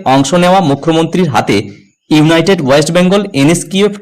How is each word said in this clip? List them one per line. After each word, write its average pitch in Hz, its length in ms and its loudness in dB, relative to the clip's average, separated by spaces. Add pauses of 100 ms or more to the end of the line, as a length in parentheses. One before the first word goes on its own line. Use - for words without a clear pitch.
অংশ 135 240 2 (140)
নেওয়া 185 180 2
মুখ্যমন্ত্রীর 160 720 -2
হাতে 107 240 -2 (540)
ইউনাইটেড 160 500 2
ওয়েস্ট 147 300 2
বেঙ্গল 185 300 2 (120)
এনএসকিউএফ 170 680 0